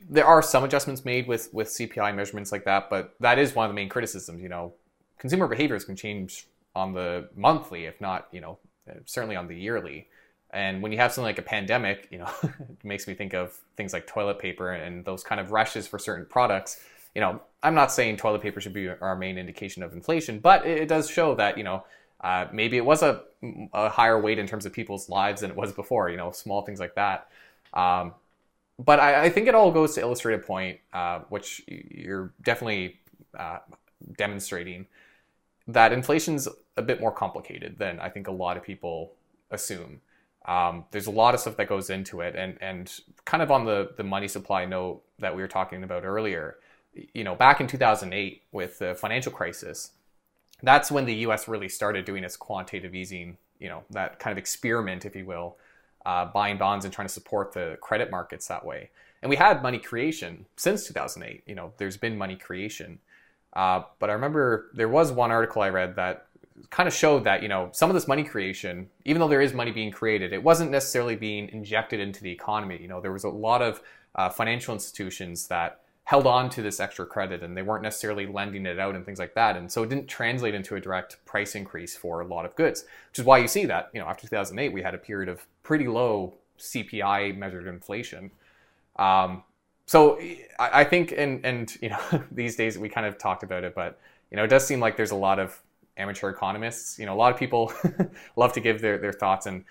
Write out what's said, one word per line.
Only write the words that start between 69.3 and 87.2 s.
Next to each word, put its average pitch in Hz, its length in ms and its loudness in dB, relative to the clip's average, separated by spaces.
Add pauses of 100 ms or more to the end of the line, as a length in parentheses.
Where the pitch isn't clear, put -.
is 131 120 4
money 120 180 -2
being 110 200 -4
created, 98 420 0
it 95 100 -2
wasn't 160 260 6
necessarily 123 460 0
being 104 340 -6
injected 107 500 -2
into 98 220 -6
the 92 100 -8
economy. 98 480 -6
You 87 80 -16
know, 90 140 -10
there 95 100 -6
was 98 120 -8
a 107 60 -4
lot 110 320 0
of, 113 200 -2 (340)
uh, - 140 0
financial 117 440 -4
institutions 92 720 -10
that 85 340 -4 (220)
held 143 240 4
on 127 220 4
to 127 120 -8
this 101 180 -4
extra 95 260 -8
credit 92 360 -6
and 87 160 -10
they 95 40 -6
weren't 104 220 -4
necessarily 104 420 -6
lending 98 400 -6
it 90 140 -4
out 98 160 -2
and 90 100 -10
things 95 140 -10
like 87 140 -8
that. 107 240 2
And 87 140 -10
so 117 120 -2
it 113 60 -4
didn't 135 180 -4
translate 120 460 -2
into 98 220 -6
a 95 40 -6
direct 92 460 -8
price 101 300 -4
increase 87 400 -12
for 85 260 -6
a 90 40 -8
lot 87 200 -6
of - 100 -12
goods, 156 300 0 (240)
which - 100 -10
is 120 60 -4
why 131 140 10
you 117 80 2
see 202 180 0
that, 90 280 -2
you 113 60 -10
know, 80 80 -8
after 92 140 -8
two 113 140 -8
thousand 98 240 -4
eight, 135 120 -2
we 92 100 -6
had 90 120 -4
a 90 60 -10
period 98 300 -6
of 87 160 -10 (180)
pretty 151 240 2
low 110 480 0 (220)
C - 260 -8
P 104 180 -6
I 101 300 0